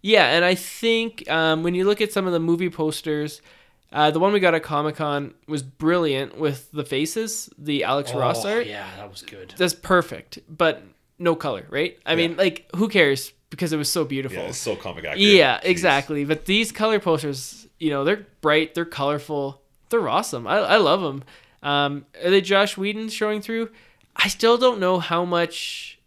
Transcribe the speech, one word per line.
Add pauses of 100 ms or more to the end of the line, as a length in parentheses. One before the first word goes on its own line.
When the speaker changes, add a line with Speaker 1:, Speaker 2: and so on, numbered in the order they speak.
Speaker 1:
Yeah,
and
I
think,
um,
when
you
look
at
some
of
the
movie
posters, (520)
uh,
the
one
we
got
at
Comic-Con (120)
was
brilliant
with
the
faces,
the
Alex
Ross
Speaker 2:
Oh,
Speaker 1:
art.
Speaker 2:
yeah,
that
was
good.
Speaker 1:
That's
perfect,
but (360)
no
color,
right?
I
Speaker 3:
Yeah.
Speaker 1:
mean,
like,
who
cares? (180)
Because
it
was
so
beautiful.
Speaker 3:
Yeah,
it's
so
comic
accurate.
Speaker 1:
Yeah,
Speaker 3:
Jeez.
Speaker 1:
exactly.
But
these
color
posters, (100)
you
know,
they're (140)
bright,
they're
colorful, (300)
they're
awesome.
I,
I
love
'em. (400)
Um, (180)
are
they
Joss
Whedon
showing
through? (480)
I
still
don't
know
how
much